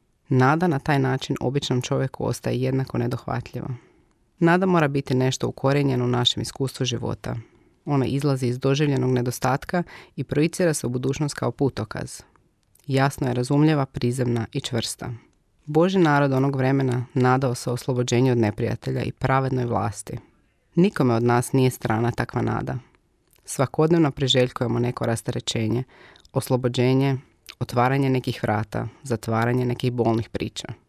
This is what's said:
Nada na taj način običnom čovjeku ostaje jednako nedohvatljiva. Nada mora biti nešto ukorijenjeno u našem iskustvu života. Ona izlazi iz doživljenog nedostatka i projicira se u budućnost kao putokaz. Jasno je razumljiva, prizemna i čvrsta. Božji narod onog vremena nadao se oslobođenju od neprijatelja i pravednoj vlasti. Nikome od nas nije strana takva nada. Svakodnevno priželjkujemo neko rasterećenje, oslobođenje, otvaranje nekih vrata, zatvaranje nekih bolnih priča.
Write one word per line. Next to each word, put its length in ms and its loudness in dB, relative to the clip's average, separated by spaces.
Nada 380 4
na 120 0
taj 200 0
način 420 -2
običnom 400 -2
čovjeku 440 -4
ostaje 360 -4
jednako 360 -2
nedohvatljiva. 720 -4
Nada 260 4
mora 220 4
biti 260 -4
nešto 340 0
ukorijenjeno 580 0
u 20 0
našem 340 0
iskustvu 440 -6
života. 500 -6
Ona 200 0
izlazi 420 0
iz 120 -2
doživljenog 520 2
nedostatka 720 -2
i 80 -6
projicira 500 0
se 140 -4
u 20 -4
budućnost 460 -2
kao 160 -2
putokaz. 720 -4
Jasno 400 0
je 60 0
razumljiva, 520 2
prizemna 640 -2
i 100 -4
čvrsta. 500 -6
Božji 360 4
narod 320 4
onog 220 2
vremena 580 0
nadao 420 2
se 160 -6
oslobođenju 600 2
od 60 4
neprijatelja 640 0
i 80 -4
pravednoj 540 0
vlasti. 520 -4
Nikome 380 4
od 100 2
nas 300 2
nije 160 4
strana 420 0
takva 300 -4
nada. 360 -4
Svakodnevno 640 2
priželjkujemo 680 0
neko 260 -2
rasterećenje, 800 -2
oslobođenje, 840 2
otvaranje 500 0
nekih 340 -2
vrata, 440 -2
zatvaranje 640 0
nekih 260 -2
bolnih 380 0
priča. 380 -8